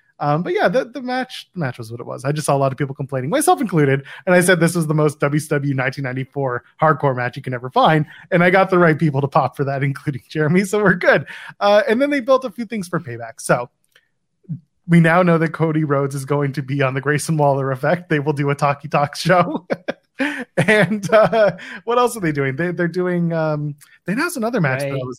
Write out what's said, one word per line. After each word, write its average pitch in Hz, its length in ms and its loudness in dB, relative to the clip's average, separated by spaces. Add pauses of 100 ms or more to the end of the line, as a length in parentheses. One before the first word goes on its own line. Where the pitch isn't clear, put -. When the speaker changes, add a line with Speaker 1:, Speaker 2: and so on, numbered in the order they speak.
(200)
Speaker 1:
Um, 151 240 0
but 359 80 -4
yeah, 370 160 2
the, 247 160 0
the 254 180 -12
match, 247 500 -8
the 185 60 -10
match 135 200 -4
was 110 120 -14
what 117 80 -12
it 123 80 -14
was. 127 180 -12
I 139 60 -2
just 151 160 -4
saw 147 80 2
a 139 40 2
lot 135 120 2
of 135 80 -6
people 139 160 -4
complaining, 131 340 -6
myself 285 320 2
included. 147 440 2 (200)
And 180 120 4
I 180 40 6
said, 180 200 4
"This 170 160 2
is 165 100 0
the 151 80 0
most 151 240 2
W 147 220 0
C - 80 -8
W 143 260 -2
nineteen 131 300 -4
ninety-four 131 580 -6 (180)
hardcore 147 360 2
match 123 200 -4
you 139 60 -10
can 131 120 -6
ever 127 160 -10
find." 160 360 4 (240)
And 175 140 2
I 180 60 2
got 190 200 4
the 185 80 4
right 165 180 4
people 139 240 0
to 139 60 0
pop 135 300 0
for 143 80 -4
that, 139 180 -4
<laughs> 139 80 -2
including 135 380 -8
Jeremy. 160 360 0
So 208 160 -2
we're 196 140 4
good. 185 320 2 (320)
Uh, 208 300 4
and 226 120 2
then 285 100 2
they 285 100 0
built 262 240 0
a 247 80 -8
few 233 140 -10
things 202 200 -6
for 160 140 -4
Payback. 117 400 -12
So 127 280 -2 (1160)
we 170 140 6
now 165 240 6
know 170 140 4
that 160 160 -2
Cody 156 280 0
Rhodes 139 320 0
is 135 100 -8
going 143 280 -2
to 147 100 -6
be 139 200 -2
on 131 120 0
the 139 60 -4
Grayson 147 360 -2
Waller 139 360 2
effect. 156 360 -2
They 151 120 0
will 147 120 -2
do 143 180 -2
a 147 40 0
Talkie 143 340 -2
Talk 147 280 -2
show. 180 560 0
<laughs> - 40 -2 (800)
And, 202 560 2
uh, 208 440 4 (260)
what 233 160 -2
else 233 180 2
are 220 40 -10
they 165 100 -2
doing? 139 240 -2
They, 170 160 -4
they're 175 160 -2
doing, 175 460 -2
um, 151 420 -2 (300)
they 175 80 -6
announced 330 240 -4
another 240 240 -2
match 135 220 0
Speaker 2:
Rey, 139 80 -4
Speaker 1:
that 139 100 -6
I 127 40 -6
was 127 140 -10